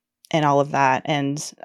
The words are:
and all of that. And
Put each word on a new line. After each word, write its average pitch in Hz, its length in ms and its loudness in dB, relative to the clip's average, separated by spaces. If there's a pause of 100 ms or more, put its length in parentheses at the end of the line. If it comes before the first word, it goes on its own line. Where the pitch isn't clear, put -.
(300)
and 156 140 0
all 143 160 4
of 143 120 -2
that. 135 340 2
And 143 460 -4 (120)